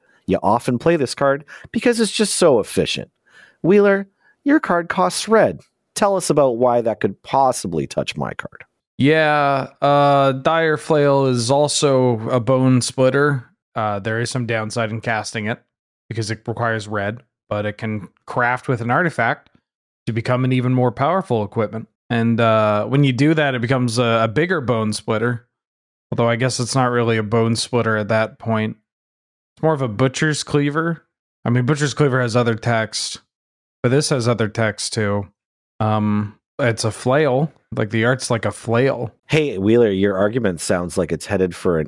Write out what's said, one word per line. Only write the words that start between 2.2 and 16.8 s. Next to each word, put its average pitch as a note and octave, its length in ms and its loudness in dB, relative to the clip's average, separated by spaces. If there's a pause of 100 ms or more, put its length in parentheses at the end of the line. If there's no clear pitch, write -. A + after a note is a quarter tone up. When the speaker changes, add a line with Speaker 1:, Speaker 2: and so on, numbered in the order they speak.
Speaker 1:
so D3 240 6
efficient. - 520 -4 (500)
Wheeler, G3 460 4 (360)
your D4 160 4
card E3+ 300 -2
costs F#3 380 0
red. F3+ 320 2 (340)
Tell G3+ 220 2
us E3+ 160 -2
about C3+ 260 4
why A#2+ 240 4
that A2 180 -2
could G2 220 -4
possibly G#2+ 640 0
touch - 320 -6
my C2 160 -6
card. - 300 -14 (340)
Speaker 2:
Yeah, C#3+ 680 2 (160)
uh, C#3+ 480 4
Dire D#3+ 460 0
Flail C#3 500 2
is B2 240 0
also C3 800 2
a B2+ 100 0
Bone B2+ 420 2
Splitter. C3+ 680 0 (280)
Uh, G#2+ 240 -4
there A2 200 -4
is A#2+ 120 -4
some B2 160 -4
downside A2 420 -4
in A2 100 -8
casting A2 460 -6
it G#2+ 160 -6 (480)
because A2 220 -6
it G#2+ 160 -8
requires A2+ 400 -4